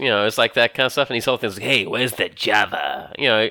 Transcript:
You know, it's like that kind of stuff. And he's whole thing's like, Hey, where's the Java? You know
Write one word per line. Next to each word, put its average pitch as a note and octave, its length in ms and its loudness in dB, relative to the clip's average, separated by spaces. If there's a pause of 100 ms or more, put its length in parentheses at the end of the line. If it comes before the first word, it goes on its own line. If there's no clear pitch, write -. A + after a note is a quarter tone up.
You C3+ 80 -2
know, G#2 180 2
it's A2 120 0
like A#2 160 2
that A#2+ 200 2
kind C3+ 120 2
of B2+ 60 0
stuff. C#3 180 0
And C3 40 -6
he's A#2 100 -2
whole B2+ 120 0
thing's A2 200 -4
like, G2 60 -12
Hey, A#2+ 240 0
where's A#2+ 260 -2
the F#2+ 160 -4
Java? G2 920 -2
You C#3+ 100 0
know A2 220 2